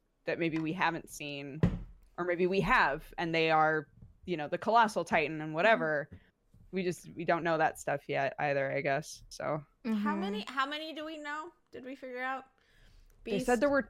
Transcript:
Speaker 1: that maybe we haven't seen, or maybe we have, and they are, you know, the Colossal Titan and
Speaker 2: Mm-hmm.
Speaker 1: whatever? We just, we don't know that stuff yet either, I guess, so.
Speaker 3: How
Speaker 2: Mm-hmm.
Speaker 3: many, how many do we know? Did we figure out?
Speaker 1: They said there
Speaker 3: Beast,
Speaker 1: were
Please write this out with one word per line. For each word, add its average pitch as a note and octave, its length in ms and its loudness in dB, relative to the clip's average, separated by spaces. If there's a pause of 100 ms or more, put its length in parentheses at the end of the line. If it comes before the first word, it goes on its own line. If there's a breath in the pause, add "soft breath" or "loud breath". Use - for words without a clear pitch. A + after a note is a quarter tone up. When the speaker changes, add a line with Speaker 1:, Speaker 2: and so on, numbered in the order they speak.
(260)
Speaker 1:
that D#3+ 120 -2
maybe D#3+ 220 0
we D#3 120 -2
haven't E3 380 -2
seen, C#3+ 500 -10 (600)
or F3 60 -2
maybe F3 200 2
we F#3+ 160 2
have, E3 420 4 (140)
and E3+ 160 -2
they D#3+ 160 4
are, D#3 380 4 (380)
you F3 120 -2
know, D3 100 -4
the F3 120 -4
Colossal G#3+ 440 4
Titan D#3+ 380 0
and D#3 80 -6
Speaker 2:
Mm-hmm. D#3 60 -8
Speaker 1:
whatever? D#3+ 540 4 (640 loud breath)
We F#3 120 -2
just, F3 320 -4
we D#3+ 100 -8
don't E3 180 2
know E3+ 140 2
that D#3 220 2
stuff - 280 -2
yet C#3 300 -2
either, C#3 340 0
I C#3 100 -2
guess, C#3 480 -2
so. C#3+ 340 -4 (220)
Speaker 3:
How A3+ 60 -2
Speaker 2:
Mm-hmm. G3+ 300 0
Speaker 3:
many, G3+ 260 -4
how C4+ 200 -2
many D4+ 260 -8
do D4+ 100 -8
we D#4 140 -8
know? D4+ 300 -8 (240)
Did B3 120 -16
we C4 120 -10
figure B3+ 260 -10
out? C4 220 -6 (800 soft breath)
Speaker 1:
They G3 160 -2
said B3 200 2
there C#4+ 100 4
Speaker 3:
Beast, - 20 0
Speaker 1:
were C#4 180 2